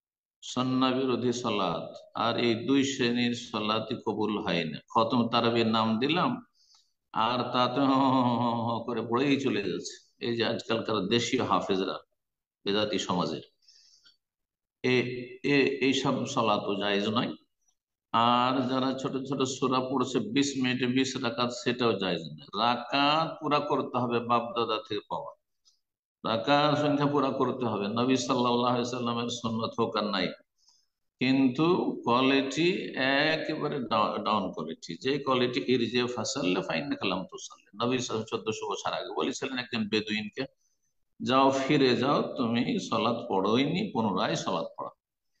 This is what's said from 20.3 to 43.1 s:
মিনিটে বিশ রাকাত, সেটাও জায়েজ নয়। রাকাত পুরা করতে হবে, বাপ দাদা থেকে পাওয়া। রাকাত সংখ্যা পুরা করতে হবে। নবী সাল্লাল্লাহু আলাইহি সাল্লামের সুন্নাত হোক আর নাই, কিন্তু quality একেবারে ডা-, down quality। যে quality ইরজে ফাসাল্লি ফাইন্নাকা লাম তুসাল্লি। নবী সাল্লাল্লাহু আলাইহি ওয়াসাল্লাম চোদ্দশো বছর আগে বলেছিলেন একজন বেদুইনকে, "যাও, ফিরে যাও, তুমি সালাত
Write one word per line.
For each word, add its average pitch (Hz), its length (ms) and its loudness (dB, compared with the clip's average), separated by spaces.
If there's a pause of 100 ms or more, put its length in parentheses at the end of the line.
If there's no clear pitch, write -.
মিনিটে 127 240 0
বিশ 127 380 0
রাকাত, 120 280 0
সেটাও 120 480 0
জায়েজ 90 220 0
নয়। - 440 -4
রাকাত 143 760 0
পুরা 143 180 2
করতে 131 380 -2
হবে, 120 220 0
বাপ 117 220 2
দাদা 113 360 -2 (120)
থেকে 104 200 -4
পাওয়া। - 260 -8 (880)
রাকাত 143 560 2
সংখ্যা 143 240 2
পুরা 143 240 2
করতে 123 360 0
হবে। 101 220 0
নবী 120 280 2
সাল্লাল্লাহু 123 500 2
আলাইহি 123 200 2
সাল্লামের 120 440 -4
সুন্নাত 113 500 -4
হোক 110 180 0
আর 104 60 0
নাই, 95 300 -2 (840)
কিন্তু 135 880 2
quality 135 880 2
একেবারে 147 840 0
ডা-, 107 440 0
down 104 280 0
quality। 82 460 -10
যে 139 220 0
quality 127 480 0
ইরজে 123 460 2
ফাসাল্লি 107 480 0
ফাইন্নাকা 92 440 -4
লাম 92 180 -2
তুসাল্লি। - 420 -16
নবী - 100 -20
সাল্লাল্লাহু 104 60 -10
আলাইহি 123 140 2
ওয়াসাল্লাম 110 300 -4
চোদ্দশো 107 440 -4
বছর 95 240 -4
আগে 87 200 -6
বলেছিলেন 135 440 -4
একজন 117 320 -4
বেদুইনকে, 107 560 -2 (760)
"যাও, 135 300 4
ফিরে 135 440 4
যাও, 127 260 2
তুমি 117 580 -2
সালাত 113 500 -2